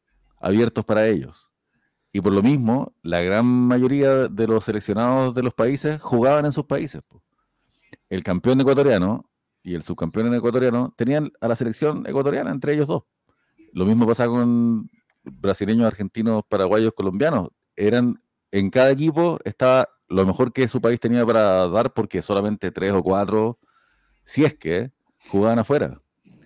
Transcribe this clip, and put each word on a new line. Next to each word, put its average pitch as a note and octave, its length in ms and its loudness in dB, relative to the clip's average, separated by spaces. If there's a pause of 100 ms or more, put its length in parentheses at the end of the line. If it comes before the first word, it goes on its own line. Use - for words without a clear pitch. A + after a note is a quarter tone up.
(400)
abiertos A2 440 0
para A2 220 2
ellos. D2 440 -4 (600)
Y G2 100 -4
por F#2+ 100 2
lo G2 100 4
mismo, B2+ 600 0
la F2 180 -2
gran G2 240 0
mayoría B2 840 2
de A2 180 -2
los A2 180 0
seleccionados A#2+ 720 -2
de B2+ 80 -2
los B2 100 -4
países C#3+ 480 -2
jugaban C#3 460 2
en C#3+ 60 0
sus C#3+ 120 -6
países, C#3+ 420 -8
po. - 160 -20 (840)
El F#2 160 -8
campeón A#2 360 0
ecuatoriano B2+ 680 2 (340)
y F2+ 120 -10
el D#2+ 80 -8
subcampeón F2+ 500 -4
ecuatoriano A#2+ 640 -2
tenían C#3 440 -2
a A2+ 80 -4
la A#2 80 0
selección B2+ 500 -4
ecuatoriana C#3 440 -4
entre C#3+ 220 -4
ellos D3 160 0
dos. E3+ 140 -6 (680)
Lo F2+ 120 -2
mismo A2 220 4
pasaba A#2 260 2
con A#2 560 0 (360)
brasileños, G2+ 640 0
argentinos, G#2+ 640 -2
paraguayos, G#2+ 460 2
colombianos. G2+ 560 -2 (240)
Eran, A#2+ 480 0 (280)
en G2 200 0
cada C3 200 4
equipo D#3 540 0
estaba C3 440 2 (200)
lo F#2+ 160 2
mejor A#2 280 0
que B2+ 160 0
su A#2+ 120 -4
país A#2 200 0
tenía A#2 260 0
para G2+ 420 4
dar, A2+ 240 0
porque G#2 300 -4
solamente G2+ 480 -2
tres F#2 220 -2
o F#2 100 2
cuatro, G2+ 560 0 (680)
si C#3+ 200 0
es C#3+ 100 0
que, F#2 380 -4 (360)
jugaban A2 300 2
afuera. G#2+ 420 -2 (460)